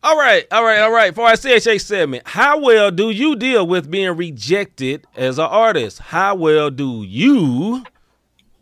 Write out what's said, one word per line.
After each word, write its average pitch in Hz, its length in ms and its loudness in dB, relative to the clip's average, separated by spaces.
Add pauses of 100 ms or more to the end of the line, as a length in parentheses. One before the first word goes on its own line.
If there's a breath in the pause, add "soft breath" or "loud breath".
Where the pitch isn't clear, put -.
All 311 140 2
right, 240 340 2
all 226 140 0
right, 220 160 2
all 220 120 2
right. 214 220 2
For 233 140 0
our 226 80 6
C 262 160 0
H 220 140 2
A 220 120 2
segment, 156 480 -4
how 285 320 0
well 220 320 4
do 190 200 -2
you 269 260 -2
deal 226 300 0
with 170 240 -4
being 185 260 -4
rejected 151 880 -6 (120)
as 131 220 -4
an 160 80 0
artist? 185 520 0
How 196 360 -4
well 156 360 2
do 127 320 -8
you 170 840 0 (760)